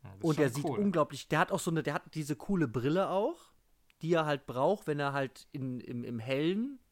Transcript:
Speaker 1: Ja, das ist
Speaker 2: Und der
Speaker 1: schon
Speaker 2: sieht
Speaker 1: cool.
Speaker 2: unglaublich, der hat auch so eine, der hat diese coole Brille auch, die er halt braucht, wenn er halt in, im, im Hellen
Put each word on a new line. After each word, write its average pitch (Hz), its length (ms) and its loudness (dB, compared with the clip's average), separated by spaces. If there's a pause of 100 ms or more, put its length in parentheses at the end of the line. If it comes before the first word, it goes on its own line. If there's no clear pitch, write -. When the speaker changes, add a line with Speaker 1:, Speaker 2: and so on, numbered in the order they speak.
Speaker 1:
Ja, - 60 -18
das - 80 -18
ist - 60 -8
Speaker 2:
Und 160 160 4
der 143 80 8
Speaker 1:
schon 120 80 0
Speaker 2:
sieht 143 100 -4
Speaker 1:
cool. 143 140 0
Speaker 2:
unglaublich, 170 480 2
der 156 120 2
hat 185 120 2
auch 190 80 0
so - 100 -2
eine, 160 140 0
der 143 100 -2
hat - 220 -8
diese 151 200 -2
coole 175 320 0
Brille 139 420 0
auch, 294 440 -2 (480)
die 165 120 0
er 160 120 4
halt 143 220 -2
braucht, 139 400 0
wenn 147 120 -2
er 143 140 -2
halt 139 380 -4
in, 127 300 -6
im, 120 220 -8
im 117 140 -6
Hellen 165 600 0 (120)